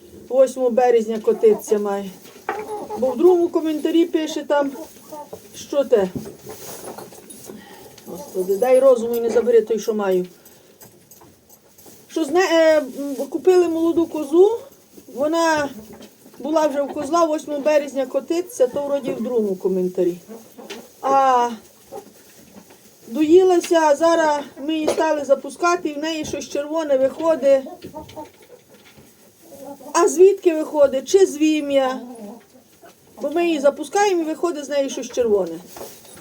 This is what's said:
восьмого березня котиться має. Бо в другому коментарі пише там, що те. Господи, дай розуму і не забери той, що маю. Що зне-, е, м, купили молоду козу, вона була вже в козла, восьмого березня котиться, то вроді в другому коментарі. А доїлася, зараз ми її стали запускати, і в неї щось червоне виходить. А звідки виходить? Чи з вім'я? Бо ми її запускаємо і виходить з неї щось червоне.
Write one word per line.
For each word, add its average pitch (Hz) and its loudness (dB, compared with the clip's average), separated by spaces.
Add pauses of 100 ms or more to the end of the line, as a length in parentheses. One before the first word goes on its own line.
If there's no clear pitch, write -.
(280)
восьмого 254 2
березня 226 2
котиться 214 2
має. 202 -4 (880)
Бо 262 0
в 254 -6
другому 339 2
коментарі 320 -2
пише 311 -6
там, 285 -2 (800)
що 285 -4
те. 208 2 (2000)
Господи, 185 -4
дай 254 4
розуму 240 4
і 233 -2
не 233 -2
забери 226 4
той, 220 -2
що 220 -4
маю. 190 0 (1800)
Що 320 -4
зне-, 339 2
е, 320 6
м, 277 -6 (140)
купили 359 4
молоду 330 0
козу, 320 4 (640)
вона 302 0 (720)
була 311 0
вже 285 -2
в 277 -6
козла, 294 0
восьмого 302 -4
березня 277 0
котиться, 330 -2
то 285 -4
вроді 285 -4
в 247 -6
другому 214 -2
коментарі. 180 -2 (840)
А 262 2 (1600)
доїлася, 330 4
зараз 320 2 (240)
ми 320 -2
її 311 -2
стали 302 0
запускати, 302 0
і 294 -6
в 285 -8
неї 311 -6
щось - -10
червоне 294 -2
виходить. 269 2 (2250)
А 349 2
звідки 359 6
виходить? 277 0
Чи 381 6
з 269 -8
вім'я? 285 0 (1200)
Бо 277 -4
ми 349 0
її 320 0
запускаємо 330 0
і - -4
виходить 311 -4
з 247 -14
неї 277 -2
щось 247 -10
червоне. 196 0 (640)